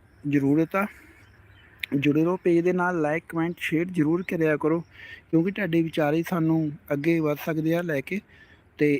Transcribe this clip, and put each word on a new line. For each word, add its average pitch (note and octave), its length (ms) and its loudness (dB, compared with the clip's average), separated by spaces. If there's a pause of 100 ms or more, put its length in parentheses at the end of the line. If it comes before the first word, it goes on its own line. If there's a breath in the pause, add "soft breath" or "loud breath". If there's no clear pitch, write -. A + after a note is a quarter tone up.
(240)
ਜ਼ਰੂਰਤ D3 520 0
ਆ। G3 100 0 (1080 loud breath)
ਜੁੜੇ D3 300 2
ਰਹੋ F3+ 200 0
ਪੇਜ E3+ 200 4
ਦੇ F3+ 80 2
ਨਾਲ, F3+ 280 0
ਲਾਈਕ, D3+ 280 -2
ਕੁਮੈਂਟ, E3 300 -4
ਸ਼ੇਅਰ E3 280 -2
ਜ਼ਰੂਰ F3 420 0
ਕਰਿਆ D#3+ 280 0
ਕਰੋ, D#3 240 0 (500 loud breath)
ਕਿਉਂਕਿ E3 200 2
ਤੁਹਾਡੇ E3+ 320 0
ਵਿਚਾਰ D#3 320 0
ਹੀ E3 140 0
ਸਾਨੂੰ D#3+ 420 0 (220)
ਅੱਗੇ D#3+ 280 0
ਵੱਧ D3 260 0
ਸਕਦੇ D#3+ 280 -2
ਆ E3+ 80 -2
ਲੈ D#3 180 -2
ਕੇ, F#3+ 200 -6 (580 soft breath)
ਤੇ D3 220 4